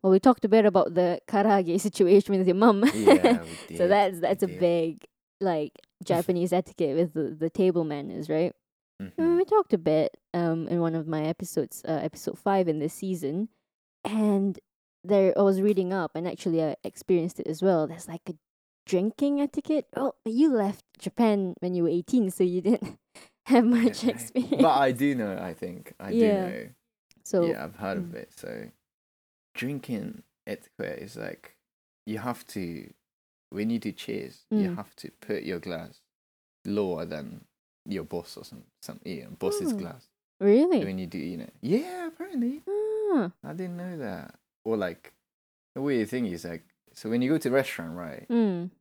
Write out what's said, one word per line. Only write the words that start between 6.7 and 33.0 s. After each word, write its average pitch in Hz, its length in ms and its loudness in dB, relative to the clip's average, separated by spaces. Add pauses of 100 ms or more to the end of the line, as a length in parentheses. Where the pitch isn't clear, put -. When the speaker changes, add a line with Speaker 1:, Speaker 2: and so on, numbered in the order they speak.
Speaker 1:
with 165 160 2
the, 156 260 -4
the 160 120 -2
table 175 340 2
manners, 147 460 -8
right? 156 240 0 (480)
Speaker 2:
Mm-hmm. 339 340 0
Speaker 1:
We 359 80 2
talked 415 300 2
a 185 40 -2
bit, 156 380 2 (180)
um, 165 340 0
in 170 120 0
one 165 140 2
of 160 120 -4
my 156 180 -2
episodes, - 640 -4
uh, 151 160 -2
episode - 360 -6
five 190 300 2
in 156 100 0
this 151 160 -4
season, 185 540 -4 (560)
and 208 540 0 (460)
there 190 340 4
I 202 40 4
was 190 180 4
reading 190 320 2
up, 185 220 -2
and 165 120 -4
actually 165 360 -2
I 156 200 -2
experienced - 560 -2
it - 80 -8
as 156 160 -4
well. 175 240 2
There's, 165 220 -12
like, 165 220 -12
a 165 40 -10 (520)
drinking 254 540 0
etiquette. 294 540 -2
Oh, 269 200 -4 (100)
you 262 280 4
left 208 320 0 (140)
Japan 202 640 0
when 180 140 -2
you 175 100 2
were 165 60 4
eighteen, 190 400 0
so 190 140 -2
you 180 180 0
didn't 202 360 -2 (240)
<laughs> - 240 -20
have 214 200 6
much 233 380 2
Speaker 2:
Yeah, 247 60 4
I, - 40 -4
Speaker 1:
experience. - 480 0
Speaker 2:
but 147 160 6
I 135 140 4
do 139 220 0
know, 104 240 -2
I 90 140 -8
think. - 480 -12
I 98 120 -10
do 226 40 0
Speaker 1:
Yeah. 208 320 2
Speaker 2:
know. - 180 -10 (580)
Speaker 1:
So, 175 220 0
Speaker 2:
Yeah, 165 180 -4
I've 95 120 -14
heard 98 220 -6
of 90 80 -6
Speaker 1:
mm. 85 80 -14
Speaker 2:
it. - 200 -14
So 57 360 -14 (840)
drinking 127 680 -8 (240)
etiquette - 540 -10
is, 101 160 -16
like, - 400 -14 (500)
you 107 120 -6
have 120 300 -8
to, 85 420 -10 (600)